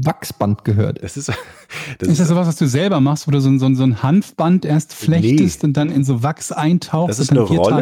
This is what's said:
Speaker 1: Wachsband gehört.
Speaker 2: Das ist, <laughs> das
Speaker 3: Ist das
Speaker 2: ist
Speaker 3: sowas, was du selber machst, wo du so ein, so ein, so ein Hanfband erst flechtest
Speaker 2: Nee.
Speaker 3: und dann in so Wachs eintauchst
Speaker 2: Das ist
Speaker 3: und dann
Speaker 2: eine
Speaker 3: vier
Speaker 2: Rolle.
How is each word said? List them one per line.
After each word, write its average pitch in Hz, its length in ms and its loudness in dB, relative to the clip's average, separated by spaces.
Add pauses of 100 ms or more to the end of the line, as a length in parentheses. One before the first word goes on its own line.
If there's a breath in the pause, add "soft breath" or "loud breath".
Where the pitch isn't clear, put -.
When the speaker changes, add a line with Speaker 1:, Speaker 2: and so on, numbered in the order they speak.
Speaker 1:
Wachsband - 600 -4
gehört. 107 380 -2
Speaker 2:
Das - 140 -12
ist, 139 120 -10
<laughs> - 680 -14
das - 100 -2
Speaker 3:
Ist - 40 0
das 151 80 2
Speaker 2:
ist 170 80 2
Speaker 3:
sowas, 170 180 2
was 165 100 -2
du 156 120 0
selber 156 320 0
machst, 143 260 0
wo 147 60 0
du 143 80 2
so 135 80 2
ein, 135 100 4
so 131 80 0
ein, 135 80 2
so 131 80 0
ein 127 220 0
Hanfband 175 600 0
erst 151 300 -2
flechtest 156 720 0
Speaker 2:
Nee. - 40 0
Speaker 3:
und 139 80 -2
dann 147 140 0
in 139 140 0
so 127 180 0
Wachs 151 300 -6
eintauchst 165 580 0
Speaker 2:
Das 107 80 -6
ist 143 120 -2
Speaker 3:
und 139 80 6
dann 110 80 2
Speaker 2:
eine 123 80 0
Speaker 3:
vier 82 40 2
Speaker 2:
Rolle. 95 240 2